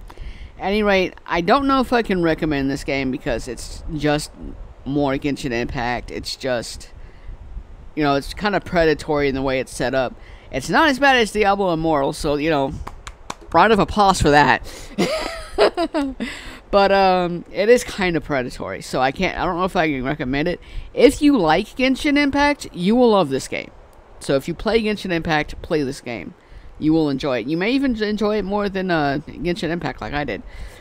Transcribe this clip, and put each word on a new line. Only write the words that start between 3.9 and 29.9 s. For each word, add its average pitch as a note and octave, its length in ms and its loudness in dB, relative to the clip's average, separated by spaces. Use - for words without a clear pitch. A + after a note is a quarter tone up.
just D3 360 0
more C#3 280 0
Genshin C#3+ 380 -4
Impact. A#2+ 600 -4
It's E2 240 -8
just, - 540 -6
you D#3 80 0
know, C#3+ 120 4
it's C#3 180 -4
kinda G3+ 260 -2
predatory D3+ 720 2
in C3 60 0
the C3+ 60 -4
way C3 180 0
it's A#2+ 140 -6
set B2+ 200 -2
up. C3 220 0
It's C3+ 180 -4
not D4 200 4
as B3+ 100 0
bad C4+ 180 6
as A3 140 2
Diablo G3 420 2
Immortal, D#3 400 0
so, D3 220 0
you D3 140 0
know, C#3+ 240 0
round G3 200 8
of G3+ 60 6
applause G3 420 4
for E3 80 4
that. C#3+ 320 6
<laughs> G#4 1160 -2
But, G3 220 4
um, F3+ 580 2
it G3 200 2
is A#3+ 160 6
kinda F3+ 340 -2
predatory, B2 600 -4
so - 180 -4
I C3 140 2
can't, F3+ 260 -2
I C3+ 60 -2
don't F3 120 -2
know F3+ 60 0
if F#3+ 140 -2
I E3 120 4
can C3+ 140 -2
recommend C#3+ 460 -2
it. - 100 -4
If B3+ 280 4
you D4 160 6
like E3+ 300 2
Genshin C4 400 2
Impact, C#4+ 560 2
you F3 200 2
will B3 180 6
love F#3 180 4
this C3+ 180 -4
game. - 240 -8
So - 160 0
if C#3 140 -2
you F3 40 -4
play A3 300 0
Genshin G#3 280 -4
Impact, D#3+ 500 -2
play D#3 220 -2
this C3+ 180 -6
game. A#2+ 320 -10
You D#3 140 2
will D#3+ 180 4
enjoy C3+ 300 -2
it. A2 80 -6
You D#3 80 -2
may F#3+ 160 0
even C4 320 0
enjoy G#3 360 0
it G3+ 40 -2
more G3+ 240 -2
than, F#3+ 240 -2
uh, C#3+ 360 2
Genshin E3+ 420 -4
Impact, E3 320 -6